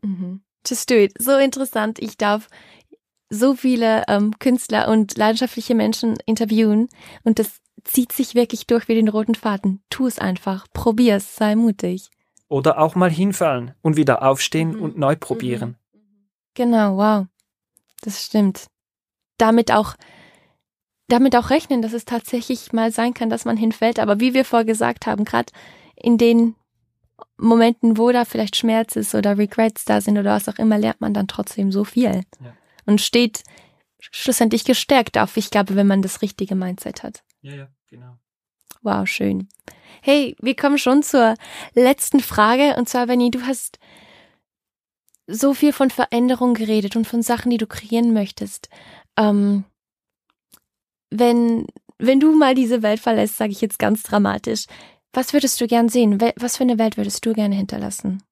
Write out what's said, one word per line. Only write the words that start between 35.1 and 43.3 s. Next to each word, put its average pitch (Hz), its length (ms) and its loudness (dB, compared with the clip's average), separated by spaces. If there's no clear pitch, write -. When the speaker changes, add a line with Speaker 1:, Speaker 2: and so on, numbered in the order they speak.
Speaker 1:
auf, 214 180 0
ich 214 140 -4
glaube, 196 260 0
wenn 202 100 4
man 196 160 2
das 190 200 -6
richtige 196 320 -8
Mindset 185 480 -8
hat. - 200 -16
Speaker 2:
Ja, 139 140 -20
ja, 139 140 -18
genau. 123 300 -20
Speaker 1:
Wow, 202 240 -2
schön. 196 420 -4
Hey, 277 380 0
wir 254 160 -2
kommen 285 220 2
schon 277 240 4
zur 233 320 4
letzten 262 460 4
Frage. 247 560 2
Und 240 120 -2
zwar, 247 180 -2
Benni, 247 240 2